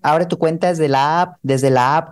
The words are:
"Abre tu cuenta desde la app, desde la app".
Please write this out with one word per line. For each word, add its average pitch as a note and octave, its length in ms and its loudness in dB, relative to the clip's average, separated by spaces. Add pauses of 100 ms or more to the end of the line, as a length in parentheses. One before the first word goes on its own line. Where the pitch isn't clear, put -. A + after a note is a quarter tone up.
"Abre D#3+ 240 2
tu F3 100 -6
cuenta E3 300 -2
desde D#3+ 220 0
la C#3+ 320 0
app, F3 200 -6
desde C3+ 300 0
la C3 260 2
app". E3 140 -4